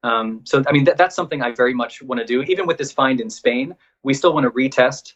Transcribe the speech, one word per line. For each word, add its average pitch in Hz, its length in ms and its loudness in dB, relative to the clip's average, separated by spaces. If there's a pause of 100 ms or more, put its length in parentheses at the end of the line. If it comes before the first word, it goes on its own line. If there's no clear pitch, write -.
Um, 113 400 -2
so, 135 220 2
I 143 60 2
mean, 143 120 4
that, - 120 4
that's 180 180 2
something 160 280 -4
I 120 100 -2
very 123 220 2
much 120 280 -6
wanna 127 220 -6
do. 123 180 0
Even 185 240 -2
with 170 120 -2
this 139 120 -6
find 131 300 0
in 113 80 -6
Spain, 127 460 -2 (300)
we 135 100 2
still 165 180 2
wanna 139 180 2
retest 131 640 0